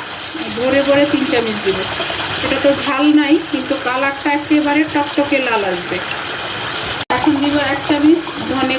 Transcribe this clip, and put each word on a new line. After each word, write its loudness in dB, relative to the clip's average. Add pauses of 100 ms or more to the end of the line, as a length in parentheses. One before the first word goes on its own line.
(560)
ভরে 2
ভরে 6
তিন 2
চামচ 0
দিব। 0 (680)
এটা 0
তো 6 (140)
ঝাল 0 (160)
নাই 4 (180)
কিন্তু -2 (120)
কালারটা -2 (100)
একেবারে 2 (140)
টকটকে 0 (100)
লাল 0 (100)
আসবে। -4 (1200)
এখন 2 (100)
দিব 2 (180)
এক -4
চামচ 4 (300)
ধনে 0